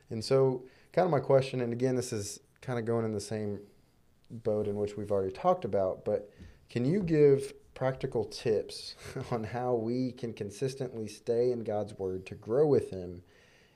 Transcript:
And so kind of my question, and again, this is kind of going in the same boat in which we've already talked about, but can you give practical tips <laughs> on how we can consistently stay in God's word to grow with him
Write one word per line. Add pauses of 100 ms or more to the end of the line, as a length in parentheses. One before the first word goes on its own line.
(100)
And
so (280)
kind
of
my
question,
and
again,
this
is (220)
kind
of
going
in
the
same (720)
boat
in
which
we've
already
talked
about,
but (400)
can
you
give (220)
practical
tips (180)
<laughs>
on
how
we
can
consistently
stay
in
God's
word
to
grow
with
him (540)